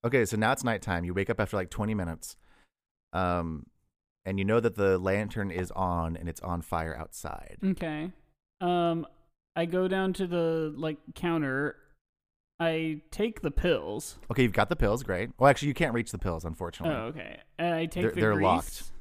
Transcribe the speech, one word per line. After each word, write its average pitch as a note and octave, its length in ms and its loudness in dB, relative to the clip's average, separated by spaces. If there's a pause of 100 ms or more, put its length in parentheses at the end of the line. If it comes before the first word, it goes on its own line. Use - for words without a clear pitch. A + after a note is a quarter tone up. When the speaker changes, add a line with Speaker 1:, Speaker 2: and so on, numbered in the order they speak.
Speaker 1:
Okay, A#2+ 200 6
so - 120 -2
now A2 160 4
it's C3+ 120 -2
nighttime. F#2+ 400 0
You F2 100 -4
wake G2 160 0
up A2+ 100 0
after, G#2 160 0
like, F#2 140 -2
twenty A2 240 -2
minutes. E2+ 420 -6 (760)
Um, F2 540 0 (580)
and F#2+ 140 -2
you G2 60 0
know A2 160 4
that A2+ 140 2
the G2 240 4
lantern G2 520 0
is F2+ 200 -4
on E2+ 460 -2
and F2 120 -8
it's D#2+ 120 -8
on F2 220 -4
fire E2 360 -4
outside. - 640 -12
Speaker 2:
Okay. E3+ 460 -2 (500)
Um, E3+ 460 0 (480)
I E3 120 0
go F#3 220 0
down F#3+ 260 0
to F#3 120 -2
the, E3 500 0
like, D#3 220 -4 (160)
counter. D3 640 -2 (840)
I D#3+ 520 0
take G#3+ 320 -2
the D#3 80 0
pills. A2+ 640 0 (140)
Speaker 1:
Okay, C3 120 4
you've A#2 100 6
got G2+ 160 4
the F3 80 0
pills. A#2 260 2
Great. G2+ 360 -2
Well, C3+ 100 8
actually, C#3+ 200 4
you C3 60 0
can't B2 200 0
reach A#2 160 -2
the G#2+ 80 -6
pills, E2 260 -2
unfortunately. F2 520 -4
Speaker 2:
Oh, A2+ 120 -6
okay. - 300 -12 (200)
Uh, E3+ 160 0
I E3 120 0
take E3+ 160 -4
Speaker 1:
They're, A2 100 4
Speaker 2:
the - 80 -2
Speaker 1:
they're A2 140 6
Speaker 2:
grease. G2 100 2
Speaker 1:
locked. - 380 2 (180)